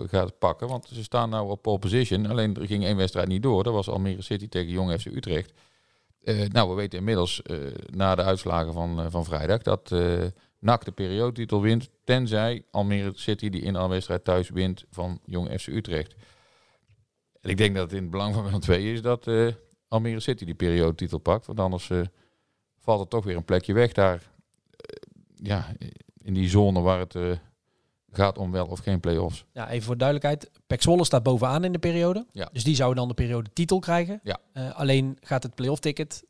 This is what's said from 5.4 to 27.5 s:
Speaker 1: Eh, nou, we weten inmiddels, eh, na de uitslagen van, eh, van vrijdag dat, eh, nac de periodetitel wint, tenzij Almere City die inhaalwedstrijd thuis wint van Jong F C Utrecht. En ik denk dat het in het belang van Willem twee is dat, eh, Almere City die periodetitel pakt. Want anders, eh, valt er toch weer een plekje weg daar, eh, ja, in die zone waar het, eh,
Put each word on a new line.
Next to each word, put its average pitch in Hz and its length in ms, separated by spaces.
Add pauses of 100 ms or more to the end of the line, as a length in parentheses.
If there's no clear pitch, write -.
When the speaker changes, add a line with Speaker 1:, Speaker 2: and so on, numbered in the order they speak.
Speaker 1:
Eh, 104 260
nou, 101 200
we 92 60
weten 98 240
inmiddels, 95 420
eh, - 160 (320)
na 95 260
de 87 80
uitslagen 85 500
van, 85 260
eh, 82 100
van 85 160
vrijdag 80 360
dat, - 300
eh, 87 320 (360)
nac 113 260
de 101 60
periodetitel 107 720
wint, 117 280 (140)
tenzij 117 680
Almere 101 440
City 107 340
die 92 120
inhaalwedstrijd 92 600
thuis 90 260
wint 92 420
van 90 340
Jong 87 340
F - 40
C - 40
Utrecht. 80 480 (1300)
En 92 80
ik 95 80
denk 101 180
dat 92 80
het 87 100
in 95 80
het 87 100
belang 101 220
van 107 100
Willem 98 160
twee 107 340
is 117 80
dat, 120 260
eh, 117 200 (400)
Almere 113 320
City 113 260
die 85 100
periodetitel 85 640
pakt. 90 260
Want 95 140
anders, 92 300
eh, 90 120 (800)
valt 107 220
er 92 60
toch 113 160
weer 95 120
een 85 100
plekje 92 280
weg 117 200
daar, 92 380 (380)
eh, - 160 (500)
ja, - 380 (440)
in - 160
die 92 160
zone 98 320
waar 92 180
het, 90 160
eh, 90 160 (800)